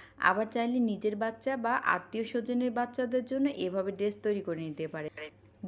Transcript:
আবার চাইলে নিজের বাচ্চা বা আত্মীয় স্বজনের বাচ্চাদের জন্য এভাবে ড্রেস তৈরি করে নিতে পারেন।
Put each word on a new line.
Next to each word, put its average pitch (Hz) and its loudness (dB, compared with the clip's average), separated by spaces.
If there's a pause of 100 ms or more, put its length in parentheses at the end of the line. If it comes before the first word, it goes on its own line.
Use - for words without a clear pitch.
(180)
আবার 196 4
চাইলে 240 0
নিজের 214 2
বাচ্চা 226 -2
বা 233 0
আত্মীয় 214 0
স্বজনের 247 0
বাচ্চাদের 247 0
জন্য 269 2
এভাবে 190 0
ড্রেস 202 0
তৈরি 208 2
করে 170 -4
নিতে 160 -4
পারেন। 156 -6 (580)